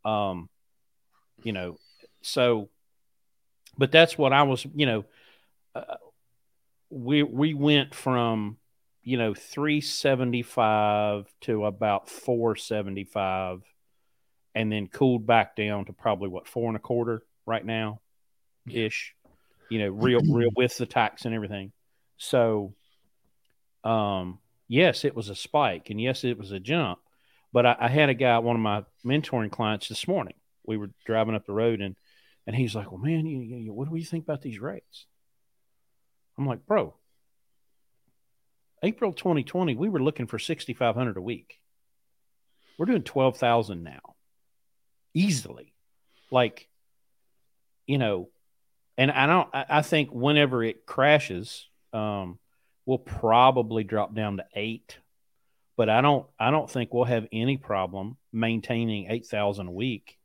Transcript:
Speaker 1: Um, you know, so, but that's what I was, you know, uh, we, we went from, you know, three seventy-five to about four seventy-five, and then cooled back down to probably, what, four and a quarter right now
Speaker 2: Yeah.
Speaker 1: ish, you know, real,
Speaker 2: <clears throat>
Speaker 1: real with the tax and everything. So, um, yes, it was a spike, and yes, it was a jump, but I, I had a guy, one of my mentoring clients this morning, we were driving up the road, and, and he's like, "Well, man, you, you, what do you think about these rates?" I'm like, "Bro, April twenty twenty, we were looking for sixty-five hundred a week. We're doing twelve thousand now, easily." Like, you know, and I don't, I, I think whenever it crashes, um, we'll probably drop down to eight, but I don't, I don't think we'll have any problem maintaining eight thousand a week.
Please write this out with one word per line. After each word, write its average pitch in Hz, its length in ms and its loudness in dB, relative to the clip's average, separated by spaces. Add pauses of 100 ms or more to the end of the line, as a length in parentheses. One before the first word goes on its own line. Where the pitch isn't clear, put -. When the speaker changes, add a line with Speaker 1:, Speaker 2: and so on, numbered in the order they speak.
Speaker 1:
Um, 98 420 -2 (920)
you 113 100 -6
know, 90 240 -8 (460)
so, 120 480 2 (1040)
but 139 160 2
that's 165 240 8
what 135 160 4
I 143 120 8
was, 131 300 0
you 143 120 2
know, 110 180 0 (680)
uh, - 220 -12 (920)
we, 139 340 0
we 147 300 0
went 143 420 2
from, 113 640 0 (460)
you 123 160 -2
know, 110 160 0
three 151 480 -2
seventy-five 107 1400 0 (160)
to 107 240 -2
about 101 420 -2
four 117 480 -2
seventy-five, 95 1040 -4 (920)
and 110 180 0
then 104 140 -2
cooled 123 400 0
back 113 300 4
down 104 300 -4
to - 60 -18
probably, 101 360 -2
what, 90 200 -10
four 117 200 -4
and 110 80 -4
a - 40 -8
quarter 117 420 -4 (220)
right 113 220 -4
now 110 340 -4 (640)
Speaker 2:
Yeah. 117 220 -4
Speaker 1:
ish, - 280 -8 (540)
you 110 120 -2
know, 101 100 0
real, 120 300 2
Speaker 2:
<clears throat> 156 120 2
Speaker 1:
real 117 240 4
with 123 220 0
the 120 80 -4
tax - 380 -2
and 113 100 -4
everything. 101 380 -8 (440)
So, 110 580 0 (1120)
um, 101 540 -2 (300)
yes, 147 360 2
it 139 120 -2
was 104 140 -8
a 98 60 -10
spike, 120 540 -2
and 107 100 -6
yes, 127 240 -2
it 120 140 -2
was 98 140 -12
a 95 80 -8
jump, 120 380 -2 (540)
but 120 140 6
I, 120 120 6
I 120 100 2
had 143 200 6
a 131 60 2
guy, 120 260 4
one 117 160 2
of 113 60 0
my 104 220 0 (200)
mentoring 123 480 -2
clients 107 360 -2
this - 200 -8
morning, 151 260 -2 (300)
we 110 120 -4
were 104 140 -6 (140)
driving 110 320 2
up 101 100 -6
the 104 60 -8
road, 113 280 0
and, 98 140 -6 (500)
and 113 120 -6
he's 117 180 0
like, 98 160 -8
"Well, 92 100 -14
man, 156 240 -2
you, 151 140 -6
you, 113 340 -10
what 131 160 -8
do 165 60 -8
you 165 100 -6
think 165 200 -8
about 143 180 -6
these 113 160 -10
rates?" - 480 -14 (1300)
I'm 139 100 -4
like, 123 200 -6
"Bro, 202 280 0 (1900)
April 202 300 -2
twenty 160 300 0
twenty, 165 320 -2
we 165 140 -2
were 160 140 -2
looking 135 240 -2
for 113 120 -8
sixty-five 120 560 -2
hundred 120 220 -2
a 92 60 -8
week. - 380 -12 (1160)
We're 165 80 -2
doing 214 160 2
twelve 131 360 2
thousand 104 460 0
now, 71 320 -18 (960)
easily." 156 580 -2 (580)
Like, 123 380 0 (1160)
you 139 120 0
know, 101 300 -2 (720)
and 135 120 4
I 135 160 2
don't, 175 280 4
I, 135 140 -4
I 147 140 4
think 151 280 0
whenever 127 540 2
it - 200 -4
crashes, 135 840 0 (240)
um, 101 460 -6 (460)
we'll 127 140 -2
probably 113 840 4
drop 104 300 -2
down 104 240 -4
to 85 60 -8 (100)
eight, 107 440 -8 (800)
but 110 120 2
I 113 120 6
don't, 143 260 2 (120)
I 127 120 2
don't 151 200 0
think 120 220 -4
we'll 120 120 2
have 117 280 0
any 123 240 0
problem 98 600 -6 (160)
maintaining 113 800 -4
eight 113 160 -6
thousand 101 420 -4
a 90 40 -12
week. 107 520 -8